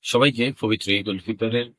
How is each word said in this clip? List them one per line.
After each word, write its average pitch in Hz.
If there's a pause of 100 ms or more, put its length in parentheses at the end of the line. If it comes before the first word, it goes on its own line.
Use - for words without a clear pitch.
সবাইকে 127
পবিত্র 107
ঈদ 101
উল 98
ফিতরের 113 (120)